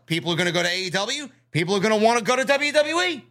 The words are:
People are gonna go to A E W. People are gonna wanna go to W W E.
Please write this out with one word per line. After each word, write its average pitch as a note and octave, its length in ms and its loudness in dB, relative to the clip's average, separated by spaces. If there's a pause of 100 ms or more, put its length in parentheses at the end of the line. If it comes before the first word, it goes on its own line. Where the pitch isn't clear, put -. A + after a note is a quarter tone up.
People E3 260 -2
are E3 40 -2
gonna F3 160 2
go F3 100 0
to F3 60 0
A F#3 160 -4
E F3+ 60 -8
W. A#3+ 380 -4 (220)
People F3 240 -2
are G3 60 0
gonna A3 160 2
wanna A3+ 260 2
go B3 140 0
to C4+ 80 0
W C#4 280 0
W D4+ 300 4
E. E4+ 280 -4